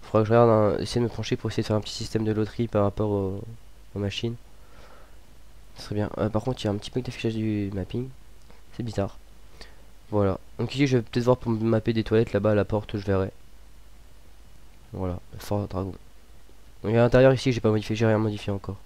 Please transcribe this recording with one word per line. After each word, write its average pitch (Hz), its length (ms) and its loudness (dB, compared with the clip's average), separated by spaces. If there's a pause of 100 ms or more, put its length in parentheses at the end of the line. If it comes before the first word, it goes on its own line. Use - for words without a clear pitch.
Faudra 107 200 4
que 104 60 2
je 110 40 4
regarde, 117 180 8
hein, 107 300 6
essayer 113 200 -2
de 120 60 2
me 110 40 -2
pencher 113 240 -4
pour 117 160 -4
essayer 113 140 -2
de - 20 -4
faire 107 100 2
un 104 40 2
petit - 120 -10
système 113 320 -4
de 110 60 2
loterie 107 380 -2
par 104 160 2
rapport 104 260 0
au, 98 320 -2 (520)
aux 98 40 -4
machines. 110 380 -4 (1400)
Ce - 60 -14
serait 104 140 -4
bien. 104 120 0 (100)
Euh, 107 120 0
par 107 140 -2
contre, 127 180 -2
il - 40 -2
y - 20 2
a - 20 2
un 101 60 0
petit - 160 -8
bug 127 100 -2
d'affichage 117 320 -4
du 107 400 -2
mapping. 113 340 -4 (680)
C'est 123 80 -6
bizarre. 101 340 -2 (920)
Voilà. 101 280 4 (200)
Donc 120 160 -2
ici, 139 120 4
je 127 100 4
vais 117 60 4
peut-être 120 220 0
voir 123 120 6
pour - 140 -4
me 110 140 0
mapper 113 280 4
des 110 120 2
toilettes 110 280 4
là-bas 104 200 4
à - 20 6
la 101 100 4
porte, 104 320 -2
je 98 80 -4
verrai. 98 280 2 (1600)
Voilà, 92 260 -4 (220)
Fort 101 260 -2
Dragon. 95 280 -4 (880)
Donc 107 100 0
à 117 40 6
l'intérieur 127 360 8
ici, 131 160 2
j'ai 113 100 0
pas 110 100 4
modifié, 107 260 0
j'ai 113 100 4
rien 110 120 6
modifié 104 340 -2
encore. 98 340 -6